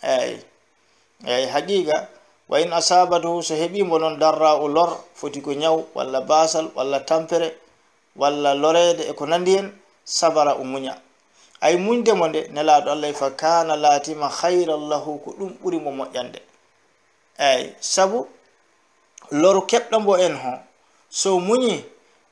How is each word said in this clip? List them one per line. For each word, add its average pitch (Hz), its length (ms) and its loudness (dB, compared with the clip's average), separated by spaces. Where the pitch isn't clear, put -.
Eyi. 123 340 -2
Eyi, 127 260 -2
haqiqa, 156 500 -2
wa 139 100 0
in 170 120 -2
asabatuhu, 170 720 2
so 160 120 -4
heɓimo 170 440 0
noon 156 200 -2
darra 156 380 4
u 147 120 -2
lor, 165 220 2
foti 143 260 -10
ko 147 140 -8
ñaw, 160 220 0
walla 131 260 -4
basal, 156 540 2
walla 139 260 -2
tampere, 160 480 -2
walla 143 380 0
lorede 160 540 2
e 151 60 -8
ko 147 120 -10
nandi 180 300 0
hen, 196 120 -4
sabara 151 520 0
u 131 80 -8
muña. 131 300 -8
Ay 170 140 2
muñde 220 360 2
mo 180 160 2
nde, 156 240 -4
Nelaɗo 147 380 2
Allah, 151 240 -4
fa 139 160 -2
kana 160 460 0
latima 147 520 2
khayran 170 600 0
lahu, 147 360 -4
ko - 80 -12
ɗum 196 200 -10
ɓuri 175 180 -4
mo 147 120 -8
moƴƴande. 127 480 -10
Eyi, 135 420 2
sabu 196 480 0
loru 185 360 4
keɓɗo 226 340 0
mbo 202 180 2
en 170 180 2
ho, 127 160 -8
so 190 320 0
muñi, 214 440 0